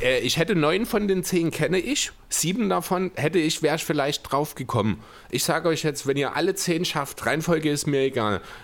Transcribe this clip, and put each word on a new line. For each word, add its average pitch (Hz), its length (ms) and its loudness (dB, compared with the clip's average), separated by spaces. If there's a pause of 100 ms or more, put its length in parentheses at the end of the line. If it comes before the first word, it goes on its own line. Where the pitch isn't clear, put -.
äh, 127 160 4
äh, - 20 0
ich 127 160 0
hätte 165 180 2
neun 175 320 2
von 208 220 0
den 185 160 2
zehn 165 260 2
kenne 165 280 0
ich. 247 340 -2 (160)
Sieben 196 400 0
davon 180 480 0
hätte 151 240 0
ich, 156 220 0
wär 151 120 2
ich 160 100 -4
vielleicht 147 460 -2
drauf 147 240 0
gekommen. 110 480 -2 (280)
Ich 131 120 -2
sag 160 220 0
euch 165 180 2
jetzt, 151 240 -2
wenn 139 100 2
ihr 135 200 -2
alle 175 180 0
zehn 175 300 0
schafft, - 420 -4
Reihenfolge 156 440 2
ist 143 180 0
mir 139 140 2
egal. 110 380 2 (240)